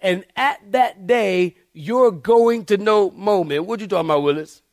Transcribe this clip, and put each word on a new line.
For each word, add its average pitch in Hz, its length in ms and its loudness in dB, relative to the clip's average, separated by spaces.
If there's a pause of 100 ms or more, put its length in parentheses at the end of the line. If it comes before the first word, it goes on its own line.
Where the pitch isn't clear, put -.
an 185 220 -2 (100)
at 240 380 -4
that 233 340 -2
day 185 480 0 (180)
you're 220 380 0
going 233 540 2
to 202 120 0
know 208 360 2
moment. 175 540 -2
What 226 120 -6
you 208 80 -12
talking 165 240 -2
about, 143 140 0
Willis? 151 380 -4 (100)